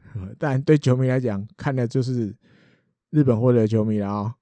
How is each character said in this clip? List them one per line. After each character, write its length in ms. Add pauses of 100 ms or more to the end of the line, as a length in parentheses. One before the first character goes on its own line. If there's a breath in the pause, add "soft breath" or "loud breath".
(120)
<laughs> 280
但 200
对 160
球 200
迷 120
来 120
讲， 360
看 180
的 140
就 140
是 340 (760 soft breath)
日 120
本 160
火 120
腿 100
的 60
球 180
迷 140
啦， 100
哦， 320